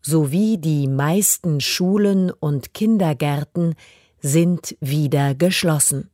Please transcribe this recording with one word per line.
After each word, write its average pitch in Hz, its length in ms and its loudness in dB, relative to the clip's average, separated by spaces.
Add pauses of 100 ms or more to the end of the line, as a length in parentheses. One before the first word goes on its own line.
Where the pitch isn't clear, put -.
sowie 160 540 2
die 151 320 0
meisten 151 720 0
Schulen 190 680 0
und 147 420 -6
Kindergärten 165 1000 0 (480)
sind 165 580 0
wieder 139 540 0
geschlossen. 156 800 0